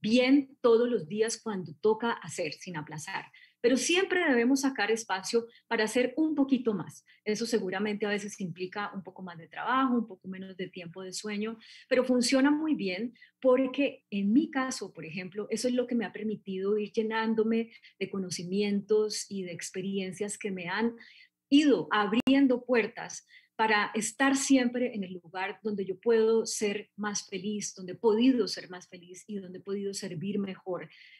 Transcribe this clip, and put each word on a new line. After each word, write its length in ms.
bien 600
todos 280
los 180
días 320
cuando 360
toca 380
hacer, 400
sin 240
aplazar. 480
Pero 140
siempre 480
debemos 380
sacar 280
espacio 560
para 160
hacer 320
un 180
poquito 400
más. 300
Eso 200
seguramente 600
a 40
veces 300
implica 560
un 80
poco 180
más 160
de 120
trabajo, 460
un 120
poco 220
menos 260
de 140
tiempo 340
de 80
sueño, 460
pero 160
funciona 460
muy 240
bien 380
porque 680
en 220
mi 180
caso, 440
por 120
ejemplo, 440
eso 180
es 60
lo 140
que 80
me 100
ha 80
permitido 640
ir 160
llenándome 800
de 100
conocimientos 1200
y 140
de 80
experiencias 840
que 140
me 180
han 260
ido 420
abriendo 720
puertas 640
para 360
estar 440
siempre 580
en 80
el 180
lugar 400
donde 220
yo 160
puedo 460
ser 500
más 320
feliz, 480
donde 160
he 40
podido 520
ser 220
más 180
feliz 400
y 80
donde 240
he 20
podido 320
servir 460
mejor 480